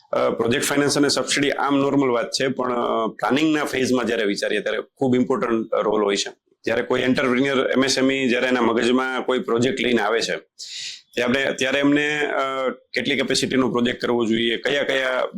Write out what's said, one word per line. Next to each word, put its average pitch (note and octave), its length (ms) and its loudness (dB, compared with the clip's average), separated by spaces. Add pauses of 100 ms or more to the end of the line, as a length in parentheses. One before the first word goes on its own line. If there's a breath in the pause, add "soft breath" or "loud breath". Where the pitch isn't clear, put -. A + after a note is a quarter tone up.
અ, B2 260 -2
પ્રોજેક્ટ A#2+ 360 0
ફાઇનાન્સ C#3+ 320 2
અને C#3+ 100 4
સબસિડી C#3 420 0
આમ C#3+ 260 0
નોર્મલ C#3 320 2
વાત A#2 220 0
છે, C3+ 180 0
પણ, B2 260 -2
અ, A#2 320 0
પ્લાનિંગના D3 580 0
ફેઝમાં B2+ 400 0
જ્યારે A2+ 200 0
વિચારીએ G2+ 360 -2
ત્યારે G#2+ 200 -4
ખૂબ B2+ 360 0
ઇમ્પોર્ટન્ટ A#2 580 0
રોલ G#2+ 300 2
હોય G2+ 120 2
છે. - 140 -4 (340)
જ્યારે A#2 180 0
કોઈ B2+ 180 0
એન્ટરપ્રિન્યોર C3 680 2
એમ C3 140 2
એસ C3+ 140 0
એમ C3 120 2
ઈ C3+ 180 0
જ્યારે B2 180 2
એના B2+ 140 2
મગજમાં B2 600 2
કોઈ B2+ 160 0
પ્રોજેક્ટ A#2+ 420 0
લઈને A#2 220 2
આવે A2 180 2
છે F2+ 160 -4 (800 loud breath)
ત્યારે, C3 440 0
ત્યારે C3 200 0
એમને, D3 480 2
અ, C3+ 420 -2
કેટલી B2 480 -4
કેપેસિટીનો C3 540 0
પ્રોજેક્ટ A#2+ 300 0
કરવો A#2+ 260 0
જોઈએ, A2+ 300 0
કયા C3+ 260 -2
કયા C3 400 0 (160)